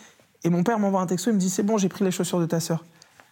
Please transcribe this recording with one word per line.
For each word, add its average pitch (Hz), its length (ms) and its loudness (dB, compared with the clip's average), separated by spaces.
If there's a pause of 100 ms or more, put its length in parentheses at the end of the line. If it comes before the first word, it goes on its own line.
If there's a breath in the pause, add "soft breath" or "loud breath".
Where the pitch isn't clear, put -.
(440 loud breath)
Et 170 60 2
mon 175 120 2
père 226 160 2
m'envoie 196 220 0
un 185 60 -2
texto, 185 240 -2
il 220 40 2
me 202 60 2
dit, « 185 100 2
C'est 214 120 -2
bon, 208 160 2
j'ai 190 100 2
pris - 160 -2
les 185 60 2
chaussures 175 300 -2
de 165 60 0
ta 165 140 -2
sœur. » 165 240 -4 (480 soft breath)